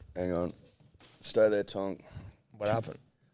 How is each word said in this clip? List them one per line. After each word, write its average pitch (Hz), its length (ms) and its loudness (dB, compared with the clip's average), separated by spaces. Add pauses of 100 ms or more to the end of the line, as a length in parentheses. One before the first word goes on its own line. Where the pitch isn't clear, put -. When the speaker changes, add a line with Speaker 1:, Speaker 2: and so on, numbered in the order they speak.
(160)
Speaker 1:
Hang 90 160 0
on. 85 200 0 (680)
Stay 110 300 6
there, 104 140 4
Tonk. 98 380 -4 (540)
Speaker 2:
What 104 120 -2
happened? 110 300 -2 (360)